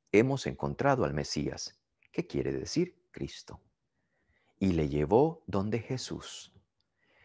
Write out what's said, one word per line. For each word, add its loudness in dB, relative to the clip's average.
"Hemos 4
encontrado 0
al 0
Mesías", -4
que -6
quiere -4
decir -4
Cristo. -12
Y 2
le 2
llevó 2
donde 0
Jesús. -8